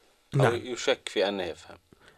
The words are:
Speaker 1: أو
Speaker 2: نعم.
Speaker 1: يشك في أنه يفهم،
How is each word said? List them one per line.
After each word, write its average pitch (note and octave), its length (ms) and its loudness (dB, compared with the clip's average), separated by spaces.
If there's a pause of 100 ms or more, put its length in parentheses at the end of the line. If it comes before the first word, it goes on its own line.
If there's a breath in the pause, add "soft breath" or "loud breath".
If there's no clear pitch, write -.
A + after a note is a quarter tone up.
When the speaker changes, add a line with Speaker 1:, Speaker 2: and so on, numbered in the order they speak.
(360)
Speaker 1:
أو C3+ 60 4
Speaker 2:
نعم. A#2+ 140 4
Speaker 1:
يشك B2 540 -2
في G2+ 200 2
أنه G2+ 140 -4
يفهم، E2+ 340 -12 (400 soft breath)